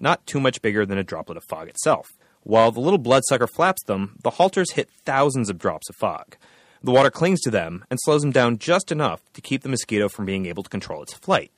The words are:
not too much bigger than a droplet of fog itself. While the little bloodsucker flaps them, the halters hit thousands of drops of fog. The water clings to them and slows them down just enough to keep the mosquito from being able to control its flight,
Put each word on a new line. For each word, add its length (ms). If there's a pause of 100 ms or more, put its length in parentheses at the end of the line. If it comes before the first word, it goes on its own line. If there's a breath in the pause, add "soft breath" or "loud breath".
not 260
too 140
much 200
bigger 240
than 120
a 80
droplet 320
of 120
fog 200
itself. 360 (360 soft breath)
While 300
the 100
little 180
bloodsucker 480
flaps 380
them, 360
the 100
halters 420
hit 160 (160)
thousands 440
of 80
drops 320
of 60
fog. 400 (480 soft breath)
The 80
water 180
clings 320
to 80
them 400
and 140
slows 180
them 120
down 240
just 340
enough 300 (100)
to 100
keep 200
the 80
mosquito 400
from 160
being 220
able 160
to 60
control 320
its 120
flight, 440